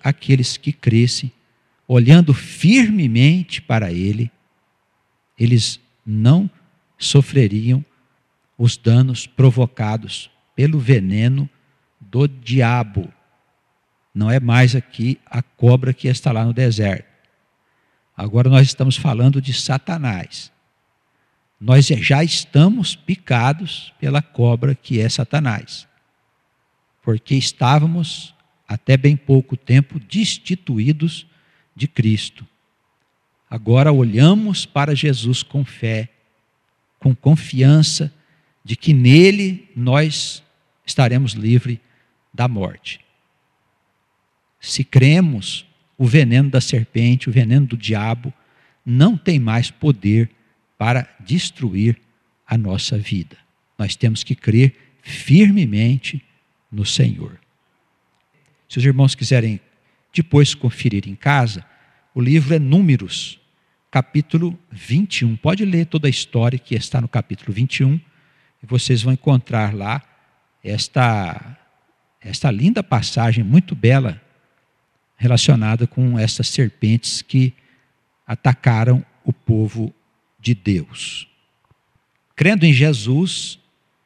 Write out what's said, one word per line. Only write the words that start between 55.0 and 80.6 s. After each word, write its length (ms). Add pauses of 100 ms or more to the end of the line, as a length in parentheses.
firmemente 1200 (480)
no 140
Senhor. 540 (1300)
Se 100
os 60
irmãos 300
quiserem 460 (520)
depois 420
conferir 520
em 80
casa, 500 (480)
o 80
livro 340
é 40
Números, 800 (520)
capítulo 680 (120)
vinte 500
e 40
um. 120
Pode 280
ler 220
toda 220
a 20
história 480
que 160
está 260
no 80
capítulo 440
vinte 280
e 40
um, 160 (640)
e 40
vocês 360
vão 100
encontrar 640
lá 280 (640)
esta, 920 (640)
esta 300
linda 320
passagem, 640
muito 300
bela, 460 (960)
relacionada 680
com 320
essas 300
serpentes 720
que 320 (720)
atacaram 800 (200)
o 80
povo 640 (520)
de 80
Deus. 720 (1120)